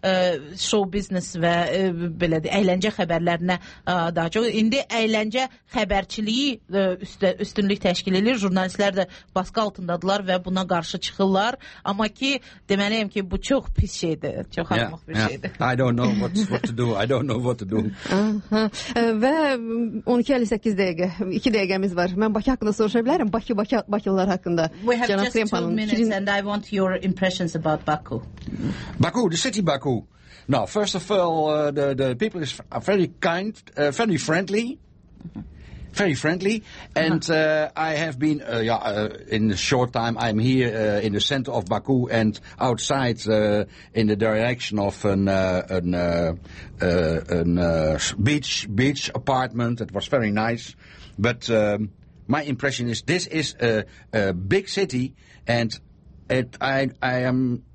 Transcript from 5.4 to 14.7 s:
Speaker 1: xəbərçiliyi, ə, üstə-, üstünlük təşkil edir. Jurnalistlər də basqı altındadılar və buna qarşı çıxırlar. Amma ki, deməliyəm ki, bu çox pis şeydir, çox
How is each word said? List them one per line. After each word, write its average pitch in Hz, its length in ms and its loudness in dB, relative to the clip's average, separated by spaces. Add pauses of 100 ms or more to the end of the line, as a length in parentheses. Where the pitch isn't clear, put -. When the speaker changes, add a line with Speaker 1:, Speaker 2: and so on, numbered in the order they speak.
Speaker 1:
xəbərçiliyi, 214 760 0 (220)
ə, 196 140 2 (200)
üstə-, 185 300 0 (100)
üstünlük 202 380 -2
təşkil 185 340 2
edir. 226 240 2
Jurnalistlər 185 560 0
də 185 80 2 (300)
basqı 185 260 0
altındadılar 190 640 -2
və 185 180 0
buna 185 220 -2
qarşı 180 320 -2
çıxırlar. 196 640 0 (260)
Amma 208 240 0
ki, 269 300 -2 (300)
deməliyəm 202 420 0
ki, 208 180 -2
bu 190 120 -4
çox - 340 0
pis - 260 0
şeydir, 160 480 -4
çox 165 220 -4